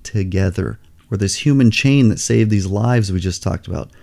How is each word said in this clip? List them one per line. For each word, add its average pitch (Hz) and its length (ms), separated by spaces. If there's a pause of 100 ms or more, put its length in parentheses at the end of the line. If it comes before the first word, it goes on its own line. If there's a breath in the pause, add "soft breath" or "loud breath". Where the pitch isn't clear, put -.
together, 95 800 (320)
or 107 60
this 98 280
human 139 240
chain 135 400
that - 100
saved 113 300
these 101 160
lives 104 460
we 92 80
just 90 240
talked - 240
about. 82 240 (120 soft breath)